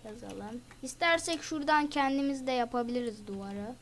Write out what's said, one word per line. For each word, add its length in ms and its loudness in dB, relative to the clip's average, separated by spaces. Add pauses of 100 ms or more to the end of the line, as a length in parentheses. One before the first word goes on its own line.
yazalım. 560 -10 (220)
İstersek 600 2
şuradan 440 4
kendimiz 600 2
de 60 2
yapabiliriz 760 0
duvarı. 560 -6